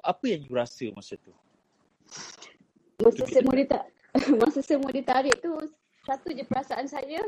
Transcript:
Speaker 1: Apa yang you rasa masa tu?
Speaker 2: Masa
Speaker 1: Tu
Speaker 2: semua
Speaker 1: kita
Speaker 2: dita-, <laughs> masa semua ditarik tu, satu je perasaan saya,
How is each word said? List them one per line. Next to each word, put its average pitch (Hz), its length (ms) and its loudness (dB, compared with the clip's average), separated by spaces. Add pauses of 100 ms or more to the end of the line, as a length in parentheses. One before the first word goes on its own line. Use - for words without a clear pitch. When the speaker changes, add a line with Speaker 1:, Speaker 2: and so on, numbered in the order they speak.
Speaker 1:
Apa 190 240 -2
yang 156 160 -4
you 127 80 -10
rasa 127 400 -4
masa 101 260 -16
tu? 90 140 -20 (1700)
Speaker 2:
Masa 233 240 6
Speaker 1:
Tu 262 160 4
Speaker 2:
semua 262 160 4
Speaker 1:
kita 269 240 2
Speaker 2:
dita-, - 60 -14 (260)
<laughs> 269 320 4
masa 294 180 2
semua 269 300 0
ditarik 262 480 2
tu, 339 100 -4 (540)
satu 269 260 -4
je 269 160 -8
perasaan 262 400 -4
saya, 277 400 -8